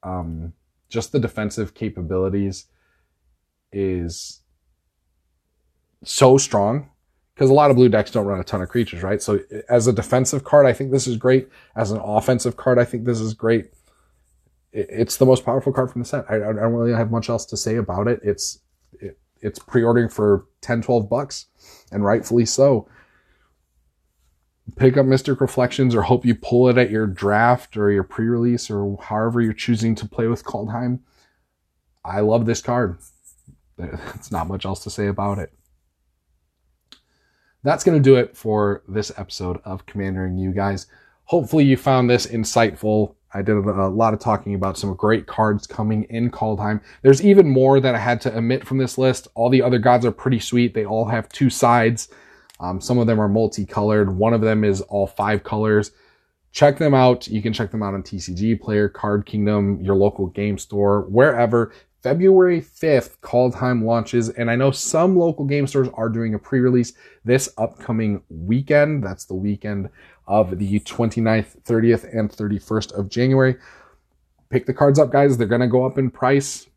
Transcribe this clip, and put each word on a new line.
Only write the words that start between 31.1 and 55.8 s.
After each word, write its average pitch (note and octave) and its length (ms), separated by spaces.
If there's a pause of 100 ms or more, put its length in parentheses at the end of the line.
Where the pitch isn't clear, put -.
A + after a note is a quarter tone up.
I G2 160
love A2 240
this A#2 160
card. A#2+ 380 (760)
There's - 560
not E2+ 160
much F2 180
else F#2 180
to - 60
say G2+ 180
about G2+ 320
it. E2 120 (2000)
That's D#3 200
gonna E3 160
do C3+ 160
it B2 220
for G#2 500
this G#2 300
episode F2+ 480
of F#2+ 220
Commander F#2+ 380
and F#2 140
You, F#2+ 120
guys. G2 340 (400)
Hopefully D#3 400
you C3+ 100
found B2+ 340
this A#2+ 180
insightful. G#2+ 880 (180)
I G2 80
did G#2 160
a, - 20
a G2 300
lot A2 240
of G#2+ 60
talking G#2 340
about F#2+ 240
some G2 180
great G#2+ 320
cards G#2+ 400
coming G#2+ 360
in A#2 280
Kaldheim. G#2+ 480 (220)
There's C3+ 240
even G3 240
more C3+ 320
that C3 140
I A2 40
had A#2 220
to A2+ 160
omit A#2 280
from C3 120
this C3 200
list. B2+ 380
All A#2 140
the B2+ 140
other B2 160
gods B2 260
are A#2 60
pretty B2 280
sweet. A#2+ 340
They A2 120
all A2 200
have A2+ 240
two C3+ 200
sides. A#2 580 (520)
Um, F#2 200
some B2 200
of A#2 80
them A2 120
are G#2+ 80
multicolored. G#2 880
One A2+ 200
of A2 60
them A2 220
is G2 180
all G2 260
five G2+ 360
colors. G#2+ 500 (580)